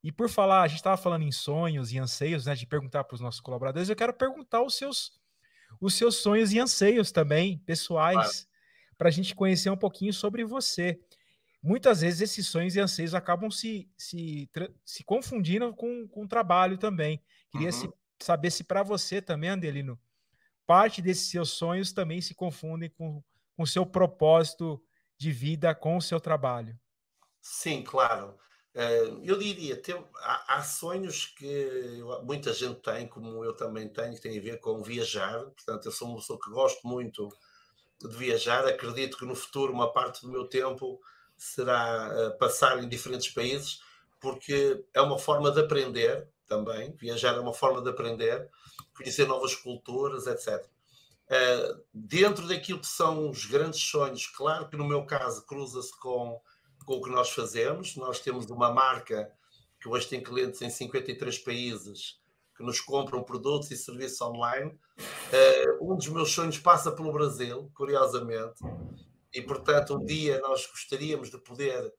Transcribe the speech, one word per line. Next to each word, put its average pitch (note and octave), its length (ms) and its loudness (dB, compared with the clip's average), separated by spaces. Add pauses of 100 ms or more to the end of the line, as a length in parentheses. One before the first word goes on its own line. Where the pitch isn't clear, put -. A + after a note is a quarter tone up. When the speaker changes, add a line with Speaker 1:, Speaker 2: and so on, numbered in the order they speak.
Speaker 1:
E D#3 80 -6
por A#3 180 0
falar, G3 340 8
a E3+ 40 8
gente D#3 160 -2
tava F#3+ 140 4
falando E3+ 260 0
em D3 80 0
sonhos D3 640 -2
e C3 60 -2
anseios, C#3 480 -2
né, C#3+ 100 0
de A#2+ 100 -10
perguntar C3+ 380 -2
pros A#2 160 -12
nossos A#2+ 200 -8
colaboradores, C3 480 -4
eu G#3+ 60 0
quero A#3 180 0
perguntar C4 500 0
os C4+ 120 0
seus, - 460 -6 (600)
os F#3 140 2
seus A3+ 220 4
sonhos G#3 360 4
e A3 60 4
anseios A#3 540 4
também, D#3+ 460 4
pessoais, E3 560 2
Speaker 2:
Claro. G#2+ 340 2 (500)
Speaker 1:
pra E3+ 120 6
gente F3+ 260 0
conhecer F#3+ 340 2
um G3 60 -2
pouquinho F#3+ 360 -2
sobre G#3 320 -2
você. F3+ 560 -2 (600)
Muitas G#3+ 380 4
vezes E3+ 220 2
esses G3+ 260 -2
sonhos F3 260 0
e G3+ 60 4
anseios F3 340 0
acabam F3+ 380 -2
se, G#3+ 440 -6
se D#3 560 -8
tra-, F3 200 -8 (120)
se - 200 -14
confundindo A3+ 680 0
com, A#3 360 -6
com G#3 160 -10
o G3 40 -12
trabalho F#3 480 4
também. D#3+ 460 -2 (300)
Queria D3+ 160 -2
Speaker 2:
Uhum. - 40 -2
Speaker 1:
se, - 200 -8 (280)
saber E3 300 2
se - 140 -6
pra F#3+ 180 2
você G3 380 -2
também, E3+ 300 -4
Adelino, C#3+ 500 -4 (680)
parte G3 360 8
desses F#3 260 0
seus F3 220 -2
sonhos F#3 420 -2
também F3 280 -2
se - 140 -8
confundem E3 560 -6
com, D3+ 320 -10 (340)
com E3 60 -2
o D#3 40 2
seu F#3 180 2
propósito E3 1000 4 (360)
de D3+ 120 -2
vida, D3+ 440 0
com E3 220 0
o E3+ 60 0
seu E3 180 -2
trabalho. B2 580 -2 (640)
Speaker 2:
Sim, - 420 -6
claro. A2 540 0 (380)
Eh, A#2 380 2 (120)
eu F#3+ 140 2
diria, F3+ 380 -4
tem, - 180 -8 (260)
há, - 360 0
há D3 60 -2
sonhos F3 640 -6
que - 180 -20
eu, B2 800 -6
muita A#2+ 280 -4
gente B2 280 -6
tem, A2+ 260 -6
como A2+ 380 -12
eu A2+ 100 -4
também A2 340 -8
tenho, A#2 260 -8
que A2+ 60 -18
tem A2+ 180 -8
a G2 40 -10
ver A2+ 180 -10
com A2 220 -4
viajar. A2 580 -4
Portanto, A2+ 460 -10
eu G#2+ 60 -8
sou A#2+ 160 -8
uma A#2 80 -10
pessoa A2 240 -10
que G#2 100 -12
gosto C3 360 0
muito A#2+ 420 -6 (720)
de A2+ 160 -12
viajar. B2 500 2
Acredito B2+ 520 -2
que B2+ 80 -10
no B2 80 -8
futuro C3+ 380 -4
uma A#2+ 200 0
parte B2+ 300 -2
do B2 80 -14
meu B2+ 180 -6
tempo C3 520 -4 (360)
será, A#2 760 0
eh, A2 260 0
passar B2+ 440 4
em A#2+ 60 -8
diferentes B2 420 -6
países, C3 520 -4 (380)
porque C#3 760 0
é C3 60 6
uma C#3+ 180 4
forma D3 320 4
de D3 100 4
aprender B2+ 680 2 (180)
também. A2 500 -4
Viajar A#2 380 0
é A#2+ 60 -2
uma A#2+ 140 -4
forma C3 280 2
de B2+ 60 -2
aprender, A#2 600 -2 (460)
conhecer C3 320 0
novas C3 280 0
culturas, B2+ 720 -6
et A#2+ 120 -4
cetera. - 320 -6 (580)
Eh, B2+ 480 2 (160)
dentro E3+ 540 2
daquilo F3 340 -4
que - 60 -10
são D#3 440 0
os A2 160 -10
grandes D3+ 340 0
sonhos, C3+ 460 0
claro D3+ 420 -2
que D#3 80 -12
no D3 100 -2
meu C#3+ 200 0
caso B2+ 400 -4
cruza-se B2+ 520 -10
com, A#2+ 400 -4 (460)
com C3+ 120 -4
o - 60 -6
que B2 80 -8
nós B2 200 2
fazemos. B2+ 680 -2
Nós B2+ 240 -6
temos B2 300 -6
uma B2 200 4
marca B2+ 640 2 (480)
que - 80 -12
hoje B2 180 0
tem B2+ 160 -6
clientes B2+ 380 -2
em B2+ 80 -6
cinquenta B2+ 420 -4
e A#2 60 -6
três B2 220 -6
países A2+ 840 -8 (340)
que - 80 -18
nos B2 180 -2
compram C3 440 -2
produtos C#3 460 -2
e - 60 -10
serviços B2+ 440 -10
online. A#2+ 580 -4 (540)
Eh, C3 480 8
um F3+ 160 -2
dos D3 120 -4
meus D#3+ 240 0
sonhos E3 260 0
passa E3 340 6
pelo D#3 200 -4
Brasil, C3+ 640 -2
curiosamente, A#2+ 880 0 (720)
e, B2+ 80 -8
portanto, C#3+ 560 2
um - 80 -4
dia D3+ 360 0
nós C3+ 260 -2
gostaríamos C#3 640 -6
de - 80 -16
poder B2+ 600 -4